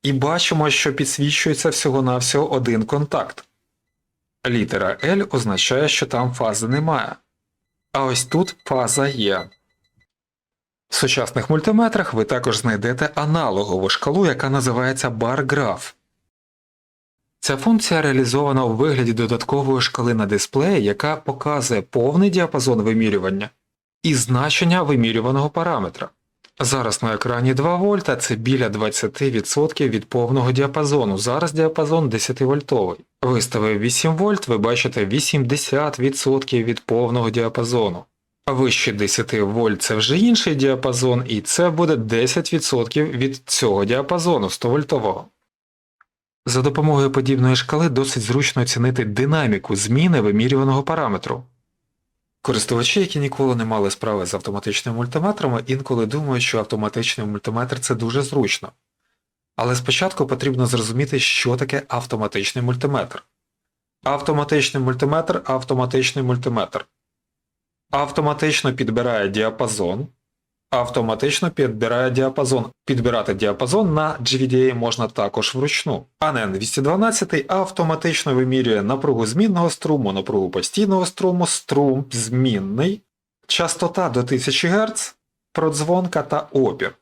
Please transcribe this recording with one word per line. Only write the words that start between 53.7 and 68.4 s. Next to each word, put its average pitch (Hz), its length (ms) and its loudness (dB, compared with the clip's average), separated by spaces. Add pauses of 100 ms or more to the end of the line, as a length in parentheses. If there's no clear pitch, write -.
справи 101 360 -2
з 95 80 -6
автоматичними 101 640 -4
мультиметрами, 131 680 -2
інколи 131 400 -2
думають, 131 360 -2
що - 160 -2
автоматичний 107 680 -4
мультиметр — 117 540 -4
це 123 140 -2
дуже 117 280 -2
зручно. 135 500 -2 (840)
Але 123 200 0
спочатку 143 500 -2
потрібно 127 400 0
зрозуміти, 123 520 0
що - 380 0
таке 139 320 -2
автоматичний 120 760 -4
мультиметр. 127 580 -2 (800)
Автоматичний 143 800 0
мультиметр, 139 640 0
автоматичний 131 800 0
мультиметр. 123 640 -2 (1040)
Автоматично 147 800 0